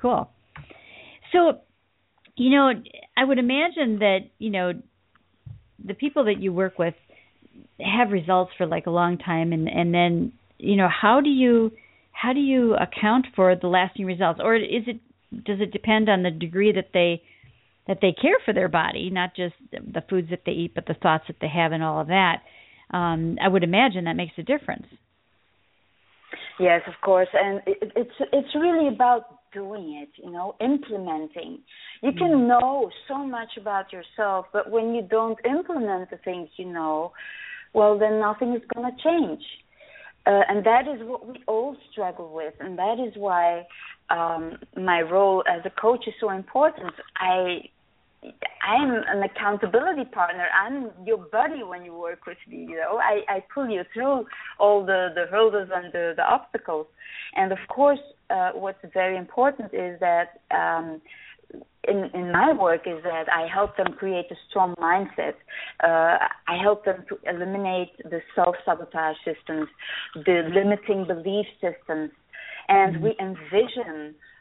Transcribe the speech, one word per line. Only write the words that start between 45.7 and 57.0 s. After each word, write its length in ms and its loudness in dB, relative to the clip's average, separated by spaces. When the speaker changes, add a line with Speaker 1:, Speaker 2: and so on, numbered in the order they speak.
Speaker 2:
coach 280 2
is 120 -8
so 100 -2
important. 600 0
I, 420 0
I'm 280 2
an 160 -2
accountability 880 0
partner. 360 -2
I'm 260 -8
your 120 0
buddy 440 -4
when 220 -14
you 100 -20
work 320 -12
with 120 -16
me, 200 -16
you 80 -14
know. 220 -4
I, 380 0
I 80 -8
pull 140 -4
you 140 -4
through 320 -2
all 260 6
the, 300 0
the 160 -2
hurdles 420 2
and 200 -6
the, 240 -4
the 80 -2
obstacles. 600 -2